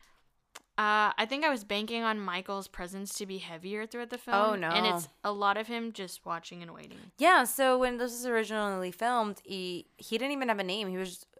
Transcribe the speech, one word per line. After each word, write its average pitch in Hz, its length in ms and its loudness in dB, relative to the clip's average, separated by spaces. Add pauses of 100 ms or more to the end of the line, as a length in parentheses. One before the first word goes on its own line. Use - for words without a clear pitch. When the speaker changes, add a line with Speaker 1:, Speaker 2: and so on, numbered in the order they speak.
(760)
Speaker 1:
uh, 214 400 4
I 220 100 2
think 277 180 -2
I 311 40 4
was 247 140 0
banking 214 400 -2
on 220 160 0
Michael's 190 480 -6
presence 196 520 -10
to 208 80 -6
be 190 100 -8
heavier 185 480 -8
throughout 240 240 -10
the 247 80 -8
film. 240 180 -2
Speaker 2:
Oh, 208 200 4
no. 170 140 -2
Speaker 1:
And 214 180 2
it's 175 200 0 (160)
a 208 80 0
lot 202 260 2
of 220 100 -4
him 233 240 -4
just 196 340 -12
watching 175 380 -8
and 170 100 -16
waiting. 156 240 -18 (220)
Speaker 2:
Yeah, 311 240 8
so 262 340 4
when 247 200 2
this 240 140 -2
was 240 140 -8
originally 208 680 0
filmed, 226 520 0
he, 180 420 -6 (120)
he - 200 -4
didn't 269 140 -2
even 269 160 -2
have 214 120 2
a 196 40 -2
name. 196 240 -2
He 185 100 -4
was 185 120 -4
just - 180 -16 (120)